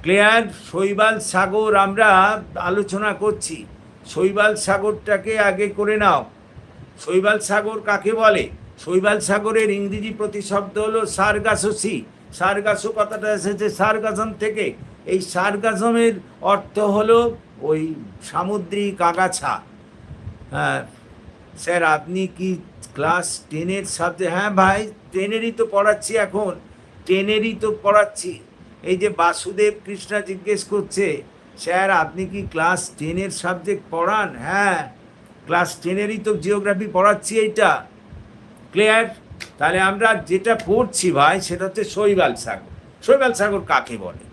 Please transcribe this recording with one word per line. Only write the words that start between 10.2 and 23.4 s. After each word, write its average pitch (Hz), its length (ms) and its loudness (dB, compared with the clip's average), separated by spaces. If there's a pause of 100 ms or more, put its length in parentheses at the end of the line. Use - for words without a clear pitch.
হলো 220 280 -2
সারগাসো 208 680 0
সি। 185 320 -4 (280)
সারগাসো 202 640 -2
কথাটা 214 380 -2
এসেছে 196 360 -2
সারগাজম 214 600 0
থেকে। 208 400 -4 (340)
এই 180 140 0
সারগাজমের 214 920 2 (280)
অর্থ 196 380 0
হলো 220 580 4 (260)
ওই 156 320 -2 (280)
সামুদ্রিক 190 800 -4
আগাছা। 170 580 0 (920)
হ্যাঁ, 139 360 -2 (720)
স্যার, 170 240 0
আপনি 160 440 0
কি 185 300 -4 (380)
ক্লাস 165 460 -2 (100)